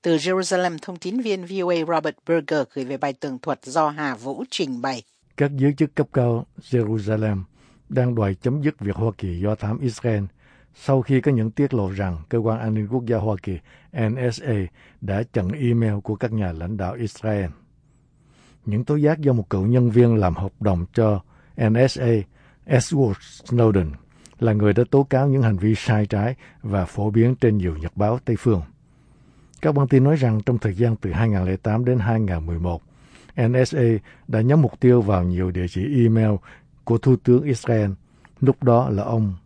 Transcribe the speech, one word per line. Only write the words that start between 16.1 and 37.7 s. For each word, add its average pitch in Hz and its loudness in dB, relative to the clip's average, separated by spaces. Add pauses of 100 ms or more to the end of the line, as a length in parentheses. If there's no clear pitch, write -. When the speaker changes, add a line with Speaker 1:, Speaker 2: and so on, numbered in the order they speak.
Speaker 2:
các 110 -4
nhà 101 -2
lãnh 87 -8
đạo 95 -4
Israel. 104 -4 (1160)
Những 107 -2
tố 147 0
giác 151 2
do 139 2
một 110 -2
cựu 98 0
nhân 120 4
viên 117 6
làm 92 2
hợp 95 -6
đồng 90 0
cho 107 2 (420)
N 117 4
S - -4
A, 120 2 (540)
Edward 135 2 (300)
Snowden, 104 2 (480)
là 113 2
người 104 2
đã 117 2
tố 139 4
cáo 139 2
những 135 2
hành 110 2
vi 107 2
sai 107 0
trái 107 -2 (260)
và 98 -2
phổ 107 -4
biến 117 4
trên 110 2
nhiều 87 -2
nhật 78 -10
báo 107 0
Tây 113 -2
phương. 101 0 (1000)
Các 156 0
bản 139 2
tin 131 4
nói 151 4
rằng 113 2
trong 123 0
thời 104 -2
gian 113 2
từ 92 -6
hai 107 0
nghìn 98 0
lẻ 92 0
tám 113 -2
đến 123 2
hai 110 0
nghìn 87 -2
mười 85 -4
một, 85 -4 (600)
N 123 2
S - -8
A 131 2 (440)
đã 110 0
nhắm 143 4
mục - -2
tiêu 123 6
vào 98 2
nhiều 90 -2
địa 90 -4
chỉ 120 0
email 110 4 (540)
của 113 2
Thủ 127 4
tướng 123 4
Israel, 113 0 (500)